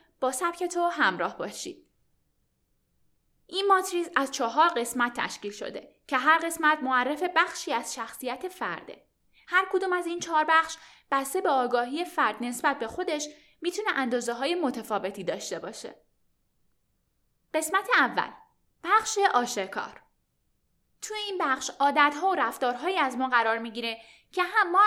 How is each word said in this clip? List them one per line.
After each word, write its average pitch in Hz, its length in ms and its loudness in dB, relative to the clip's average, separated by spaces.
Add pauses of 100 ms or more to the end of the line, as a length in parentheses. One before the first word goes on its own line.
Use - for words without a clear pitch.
(200)
با 262 120 0
سبک 349 320 -2
تو 349 180 -2
همراه 202 560 0
باشید. - 500 -10 (1600)
این 392 200 -4
ماتریس 370 480 2
از 269 160 0
چهار 277 380 2
قسمت 240 520 -2
تشکیل - 300 -6
شده - 440 -12 (120)
که 269 100 0
هر 302 200 6
قسمت 320 460 2
معرف 262 400 0 (120)
بخشی 339 380 0
از - 200 -4
شخصیت 254 540 -8
فرده. - 580 -8 (420)
هر 381 240 4
کدوم 370 220 2
از 349 140 0
این 349 120 -4
چهار 320 300 0
بخش 320 280 4 (340)
بسته 269 300 0
به 370 80 2
آگاهی 254 560 0
فرد 262 360 0
نسبت 247 380 -2
به - 80 -4
خودش 311 400 -4 (340)
می‌تونه 403 340 -2
اندازه‌های 247 600 -2
متفاوتی 220 680 -4
داشته 165 360 -6
باشه. 180 360 -12 (1600)
قسمت 339 440 0
اول، 214 320 2 (540)
بخش 415 340 2 (160)
آشکار. - 680 -2 (1000)
توی 427 160 -10
این 403 200 -6
بخش 277 420 -2
عادت‌ها 294 500 4
و 370 60 2
رفتارهایی 254 640 -2
از 254 200 0
ما 262 100 0
قرار 233 300 2
می‌گیره 233 440 -6 (300)
که 359 120 0
هم 370 280 2
ما 359 160 4